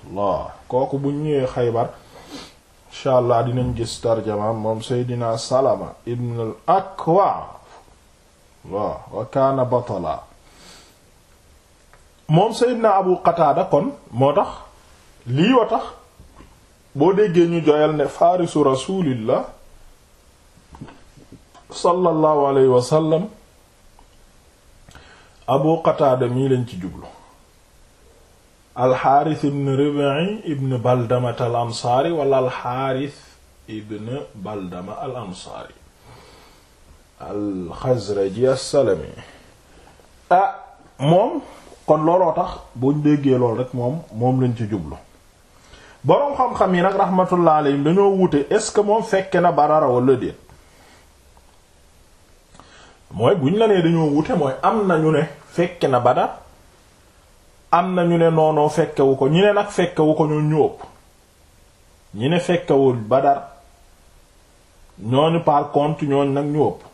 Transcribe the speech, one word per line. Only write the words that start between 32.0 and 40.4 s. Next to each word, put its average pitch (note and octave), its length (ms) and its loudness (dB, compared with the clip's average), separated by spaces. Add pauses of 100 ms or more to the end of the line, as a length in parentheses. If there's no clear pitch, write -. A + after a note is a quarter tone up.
wala C#3+ 260 0
Al-Harith C3 1000 -6 (320)
ibn G#2+ 400 -12 (260)
Baldama F#2 640 -12
al-Ansari - 840 -14 (1300)
al-Khazraji G2+ 1300 -4
as-Salami. B2+ 600 0 (1200)
Ah, F#3 260 2 (440)